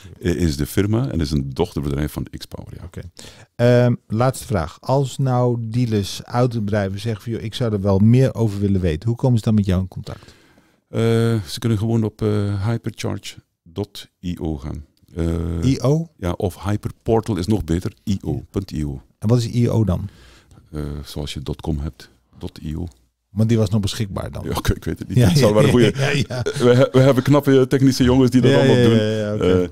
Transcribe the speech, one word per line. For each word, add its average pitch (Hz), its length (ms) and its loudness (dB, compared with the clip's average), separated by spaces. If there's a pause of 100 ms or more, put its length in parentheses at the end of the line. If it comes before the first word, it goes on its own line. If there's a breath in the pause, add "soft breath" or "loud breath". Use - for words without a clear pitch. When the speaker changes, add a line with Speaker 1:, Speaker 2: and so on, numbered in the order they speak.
(200)
Speaker 1:
is 82 380 0
de 71 80 -2
firma 107 440 0
en 82 120 -4
is 73 100 -2
een 69 220 -2
dochterbedrijf 73 580 -4
van - 160 -8 (100)
Xpower, - 380 -16
ja. - 80 -16
Speaker 2:
Oké. 90 180 -14 (540 loud breath)
Ehm, 123 400 4 (120)
laatste 120 380 -2
vraag. 85 360 -4
Als 135 360 -2
nou 123 400 0 (120)
dealers, 110 540 -2
autobedrijven 107 760 -2
zeggen 110 240 -6
van, 117 80 -8
"Joh, 107 120 -6
ik 110 100 -10
zou 117 200 -2
er 101 80 -2
wel 98 180 2
meer 120 340 6
over 104 260 -2
willen 98 220 0
weten." 85 260 -2
Hoe 117 100 -2
komen 127 200 2
ze 104 60 -2
dan 117 100 2
met 104 120 4
jou 92 160 0
in 92 60 -4
contact? - 460 -16 (540 soft breath)
Speaker 1:
Eh, 113 120 -6 (440)
ze - 160 -10
kunnen 117 180 0
gewoon 113 260 0
op, - 180 -6
eh, 101 460 -2
hypercharge 110 680 -6 (280)
dot 87 440 -10 (160)
I 87 160 -4
O 80 180 -4
gaan. 76 280 -10 (300)
Eh, 82 480 -4
Speaker 2:
I 131 180 2
O? 156 360 0
Speaker 1:
ja, 90 140 -4
of - 320 -6
Hyperportal 107 720 -2
is 92 100 -4
nog 107 160 0
beter. 85 300 -4 (160)
I 95 140 0
O 71 260 -6
punt 98 220 -8
I 76 140 -4
O. 67 160 -8 (180)
Speaker 2:
En 104 80 -6
wat 120 100 2
is 113 100 -2
I 120 220 0
O 110 140 2
dan? 92 260 -2 (640 soft breath)
Speaker 1:
Eh, 78 100 -8 (240)
zoals 76 280 -10
je 78 60 -10
dot 71 220 -8
com 82 180 -4
hebt. - 300 -10 (280)
Dot - 260 -14
I 78 140 -8
O. 87 100 -8 (420)
Speaker 2:
Maar 110 180 0
die 110 100 2
was 107 120 0
nog 107 120 0
beschikbaar - 500 -6
dan? 71 140 -12
Speaker 1:
Ja, - 100 -6
oké, - 180 0
ik - 120 -8
weet - 140 -6
het - 80 -12
niet. - 100 -4
Speaker 2:
Ja, 123 120 6
Speaker 1:
Het 151 80 2
zal 113 160 4
wel 107 80 4
een 107 40 4
Speaker 2:
ja, 104 60 4
Speaker 1:
goeie, 120 260 4
Speaker 2:
ja, 135 120 0
ja. 127 320 -2
Speaker 1:
we 120 340 2
he-, 131 160 6
we 127 80 4
hebben 131 240 6
knappe 135 460 4
technische 131 340 4
jongens 127 280 4
die 127 100 4
dat 127 100 6
Speaker 2:
Ja, 139 60 4
Speaker 1:
allemaal 139 180 6
Speaker 2:
ja, 101 120 6
Speaker 1:
doen. 113 100 6
Speaker 2:
ja, 110 200 0
ja, 104 160 -4
oké. 92 300 2
Speaker 1:
Eh, 87 80 -4